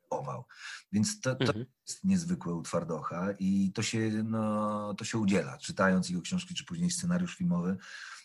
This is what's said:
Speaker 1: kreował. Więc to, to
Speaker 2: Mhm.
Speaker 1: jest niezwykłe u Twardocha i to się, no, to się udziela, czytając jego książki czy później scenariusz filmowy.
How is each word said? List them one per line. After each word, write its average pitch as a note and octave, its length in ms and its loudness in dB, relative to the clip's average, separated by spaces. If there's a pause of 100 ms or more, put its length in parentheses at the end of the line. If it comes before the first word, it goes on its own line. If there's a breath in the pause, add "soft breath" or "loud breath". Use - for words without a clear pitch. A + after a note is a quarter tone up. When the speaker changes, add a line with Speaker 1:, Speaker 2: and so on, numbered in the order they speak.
Speaker 1:
kreował. - 360 -6 (460 loud breath)
Więc G#2+ 300 2
to, C3 140 0
to C3 100 0
Speaker 2:
Mhm. A#2 200 2 (220)
Speaker 1:
jest - 160 -8
niezwykłe F2 500 2
u E2 80 -4
Twardocha E2 680 -4 (120)
i G2 320 4
to A2+ 100 -2
się, A2 300 2 (120)
no, G#2+ 720 0
to G#2 120 -6
się A#2 120 -2
udziela, F#2+ 400 2
czytając F#2 520 4
jego F2+ 120 -2
książki - 340 -2
czy - 100 -6
później E2+ 260 0
scenariusz F2 440 0
filmowy. F2 420 2 (480 loud breath)